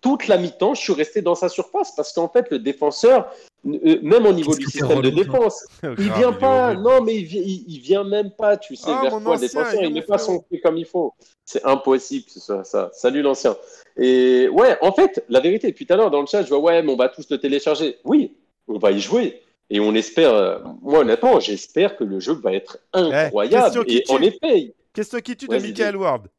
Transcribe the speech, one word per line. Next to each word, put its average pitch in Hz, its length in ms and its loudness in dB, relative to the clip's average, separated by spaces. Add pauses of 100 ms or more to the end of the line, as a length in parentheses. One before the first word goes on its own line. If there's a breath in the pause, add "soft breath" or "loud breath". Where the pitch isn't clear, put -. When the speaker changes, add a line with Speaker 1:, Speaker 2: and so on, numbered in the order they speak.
Speaker 1:
Toute 262 260 -2
la 202 100 4
mi-temps, 185 380 -2
je - 60 -12
suis 202 120 -2
resté 156 300 -2
dans 175 100 2
sa 175 160 -2
surface 349 460 -6
parce - 180 -6
qu'en 170 160 -2
fait, 247 220 0
le 135 80 -4
défenseur, 147 720 0 (340 loud breath)
euh, 156 380 2
même 214 240 4
au 196 60 6
niveau 156 180 0
Speaker 2:
Qu'est-ce 151 80 -2
Speaker 1:
du - 80 -6
Speaker 2:
que 139 60 -8
t'es - 60 -8
Speaker 1:
système 139 220 2
de 127 80 2
Speaker 2:
relou, 156 140 0
toi. 262 160 0
Speaker 1:
défense, - 340 -2
Speaker 3:
<laughs> - 80 -20
Grave, 135 160 -8
Speaker 1:
il 202 60 -2 (100)
vient 240 160 4
Speaker 3:
il 240 60 -2
est 247 40 -12
Speaker 1:
pas. 262 280 2
Speaker 3:
horrible. 196 160 -2
Speaker 1:
Non, 254 180 6
mais 226 140 -2
il 196 100 -6
vi-, 175 180 -8
il, 190 240 -8
il 156 120 -14
vient 185 240 0
même 202 260 -4
pas, 208 280 0
tu - 180 -16
sais, - 120 -20
Speaker 3:
Ah, 151 140 -2
Speaker 1:
vers - 120 0
Speaker 3:
mon 214 80 -6
Speaker 1:
toi, 214 160 0
le - 60 -4
Speaker 3:
ancien, - 40 -4
Speaker 1:
défenseur, 240 340 -4
Speaker 3:
il 180 40 0
est - 20 -2
Speaker 1:
il 151 80 -4
met 160 60 -6
Speaker 3:
mon - 40 -12
Speaker 1:
pas 202 140 -2
Speaker 3:
frérot. 190 200 -4
Speaker 1:
son - 80 -16
pied 170 140 -10
comme 165 160 0
il 165 80 -8
faut. 165 300 -6 (280 soft breath)
C'est - 220 -8
impossible 135 600 0
que - 80 -20
ce 98 60 -20
soit 98 240 -8
ça. 95 300 -4
Salut 135 300 -2
l'ancien. 131 340 0 (400 loud breath)
Et 127 520 4
ouais, 214 320 4
en 190 100 4
fait, - 360 0
la 127 120 2
vérité, 185 280 0
depuis - 200 -6
tout 175 60 4
à 190 40 4
l'heure 214 140 2
dans 143 100 0
le 143 60 -6
chat, 202 160 -2
je 127 60 -8
vois, 143 100 2
ouais, 165 240 2
mais 147 80 0
on 123 60 -2
va 127 120 2
tous - 220 -14
le 139 80 -4
télécharger. 143 640 -2
Oui, - 340 0 (300)
on 107 100 -6
va 101 140 2
y 101 80 0
jouer. 160 420 -2 (300)
Et 104 80 0
on 107 160 2
espère, 135 360 2
euh, 95 280 0 (240)
moi, 147 160 2
honnêtement, 226 400 4
j'espère 160 580 -2
que - 60 -4
le 98 160 -6
jeu 120 140 -4
va 107 200 -4
être - 240 -8 (160)
Speaker 3:
Eh, 185 60 0
Speaker 1:
incroyable. 156 640 0
Speaker 3:
question 233 200 0
qui 120 140 0
Speaker 1:
Et - 120 0
en 131 80 2
Speaker 3:
tue. 147 80 2
Speaker 1:
effet, 208 500 0 (180)
Speaker 3:
Question 220 280 -8
qui 247 140 -12
tue 269 120 -18
de 226 60 -4
Speaker 1:
Vas-y, 208 160 -4
Speaker 3:
Michael 208 240 -4
Speaker 1:
dis. 196 40 -8
Speaker 3:
Ward. 135 300 -4 (120)